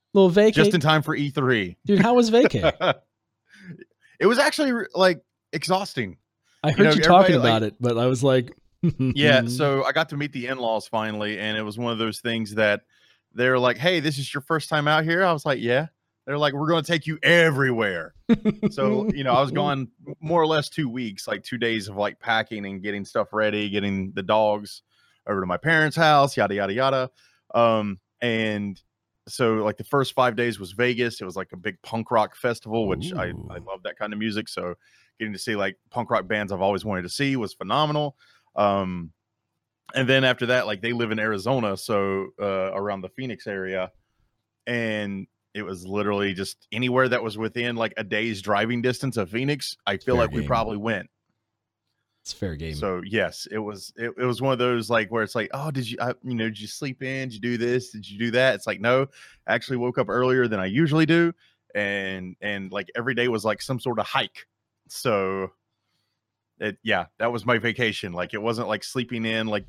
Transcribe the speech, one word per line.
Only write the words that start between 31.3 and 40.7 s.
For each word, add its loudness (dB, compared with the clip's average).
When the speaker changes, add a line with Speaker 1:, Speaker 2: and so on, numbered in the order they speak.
Speaker 2:
like, -10
a -16
big -10
punk -8
rock 2
festival, -4
which -4
I, -4
I -4
Speaker 1:
Ooh. -12
Speaker 2:
love -12
that -12
kind -6
of -8
music. -4
So -8
getting -6
to -12
see, -4
like, -2
punk -6
rock 0
bands -4
I've -4
always 0
wanted -4
to -10
see -2
was -6
phenomenal. -2
Um, 0
and 0
then 4
after 2
that, 2
like, -6